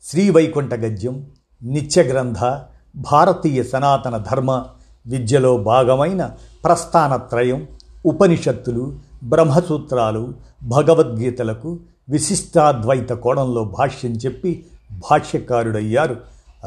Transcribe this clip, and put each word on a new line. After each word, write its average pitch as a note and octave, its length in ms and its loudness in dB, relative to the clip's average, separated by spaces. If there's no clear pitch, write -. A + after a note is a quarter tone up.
శ్రీవైకుంఠ D#3 680 2
గద్యం, A#2 580 -6
నిత్యగ్రంథ, C3 760 0
భారతీయ D3 680 2
సనాతన C3+ 540 -2
ధర్మ B2+ 340 0
విద్యలో B2+ 500 2
భాగమైన C3 680 2
ప్రస్థానత్రయం, C#3 1040 0
ఉపనిషత్తులు, C#3+ 920 0
బ్రహ్మసూత్రాలు, B2+ 1080 0
భగవద్గీతలకు B2 1160 0
విశిష్టాద్వైత C3+ 1000 0
కోణంలో B2 540 -2
భాష్యం B2 480 -4
చెప్పి B2+ 540 -6
భాష్యకారుడయ్యారు A2+ 1300 -2